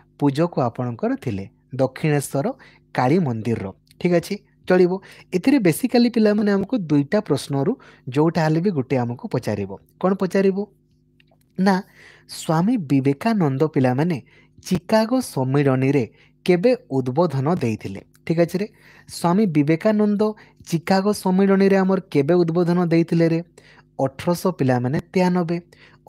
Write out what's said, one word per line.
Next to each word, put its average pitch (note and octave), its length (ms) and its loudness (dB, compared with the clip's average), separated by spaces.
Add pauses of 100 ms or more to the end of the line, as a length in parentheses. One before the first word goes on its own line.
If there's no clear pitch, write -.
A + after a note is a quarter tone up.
(200)
ପୂଜକ D3 400 0
ଆପଣଙ୍କର B2 560 -4
ଥିଲେ। G2+ 300 -6 (300)
ଦକ୍ଷିଣେଶ୍ୱର C#3 720 -2 (480)
କାଳୀ C3 240 2
ମନ୍ଦିରର। A2+ 480 -2 (340)
ଠିକ୍ F3 120 2
ଅଛି, E3+ 220 0 (320)
ଚଳିବ। F3+ 240 4 (420)
ଏଥିରେ C4+ 260 2
ବେସିକାଲି A#3 500 2
ପିଲାମାନେ G#3 420 2
ଆମକୁ G3 260 -2
ଦୁଇଟା D3+ 420 0
ପ୍ରଶ୍ନରୁ C#3+ 520 -2 (380)
ଯୋଉଟା D#3 340 0
ହେଲେ D#3 160 2
ବି F#3+ 100 0
ଗୋଟେ C#3+ 280 -2
ଆମକୁ A#2+ 300 -4
ପଚାରିବ। G2+ 440 -4 (280)
କ'ଣ F#3 140 0
ପଚାରିବ? F#3+ 440 0 (1040)
ନା, F#3+ 160 4 (520)
ସ୍ୱାମୀ F3+ 500 0
ବିବେକାନନ୍ଦ C#3+ 880 0
ପିଲାମାନେ C#3+ 500 0 (480)
ଚିକାଗୋ A3 560 0
ସମ୍ମିଳନୀରେ C3+ 840 0 (420)
କେବେ F3+ 260 2 (200)
ଉଦ୍ବୋଧନ C3+ 640 -2
ଦେଇଥିଲେ? G2+ 460 -6 (260)
ଠିକ୍ E3 120 0
ଅଛି E3+ 180 0
ରେ, G#3 100 -6 (420)
ସ୍ୱାମୀ F#3 360 0
ବିବେକାନନ୍ଦ G3+ 760 2 (460)
ଚିକାଗୋ F#3+ 460 0
ସମ୍ମିଳନୀରେ G3 640 2
ଆମର F#3+ 220 2 (120)
କେବେ C#3+ 220 2
ଉଦ୍ବୋଧନ F3 520 2
ଦେଇଥିଲେ E3 420 2
ରେ? E3 120 0 (600)
ଅଠରଶହ F3 520 -2
ପିଲାମାନେ B2+ 460 0 (160)
ତେୟାନବେ। F3+ 440 0 (520)